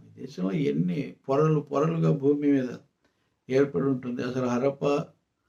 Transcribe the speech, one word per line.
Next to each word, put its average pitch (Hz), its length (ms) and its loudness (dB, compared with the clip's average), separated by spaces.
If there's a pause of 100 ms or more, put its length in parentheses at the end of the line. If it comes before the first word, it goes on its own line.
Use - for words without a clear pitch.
ఈ - 140 -20
దేశంలో 185 320 -6
ఎన్ని 151 640 -2 (120)
పొరలు 151 320 2
పొరలుగా 160 520 0
భూమి 143 400 2
మీద 127 160 2 (800)
ఏర్పడి 139 340 2
ఉంటుంది. 127 380 -2
అసలు 127 240 -2
హరప్ప, 135 380 0 (640)